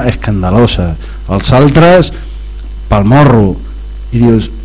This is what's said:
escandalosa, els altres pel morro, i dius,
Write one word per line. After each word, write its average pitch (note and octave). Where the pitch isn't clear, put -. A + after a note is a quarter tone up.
escandalosa, G2
els -
altres D#3+
pel G#2
morro, A#2+
i A#2
dius, A2+